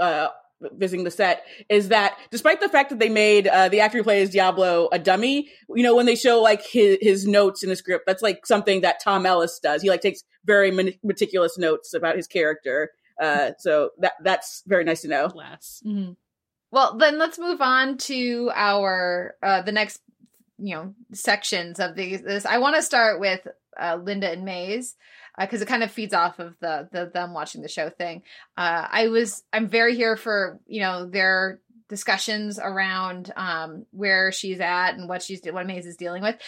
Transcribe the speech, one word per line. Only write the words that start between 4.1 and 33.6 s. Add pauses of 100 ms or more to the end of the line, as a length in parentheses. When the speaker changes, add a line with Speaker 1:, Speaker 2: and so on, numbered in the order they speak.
Speaker 1:
Diablo
a
dummy, (200)
you
know,
when
they
show,
like,
his,
his
notes
in
the
script,
that's,
like,
something
that
Tom
Ellis
does.
He,
like,
takes (220)
very
mon-,
meticulous
notes
about
his
character. (300)
Uh,
so
that,
that's
very
nice
to
know.
Speaker 2:
Bless.
Speaker 3:
Mm-hmm. (580)
Well,
then
let's
move
on
to
our,
uh,
the
next, (580)
you
know, (200)
sections
of
these,
this.
I
wanna
start
with (320)
uh,
Linda
and
Maze, (420)
uh,
'cause
it
kind
of
feeds
off
of
the,
the,
them
watching
the
show
thing. (340)
Uh,
I
was, (100)
I'm
very
here
for,
you
know,
their (280)
discussions
around,
um,